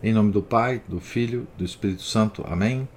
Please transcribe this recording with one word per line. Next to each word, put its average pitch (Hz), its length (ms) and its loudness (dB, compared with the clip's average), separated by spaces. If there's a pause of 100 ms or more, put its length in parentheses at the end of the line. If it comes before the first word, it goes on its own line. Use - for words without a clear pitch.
Em 110 80 2
nome 107 220 4
do 101 100 2
Pai, 117 420 0
do 90 140 -6
Filho, 120 480 -4 (100)
do 90 60 -4
Espírito 92 400 -4
Santo. 107 420 0
Amém. 113 400 0 (120)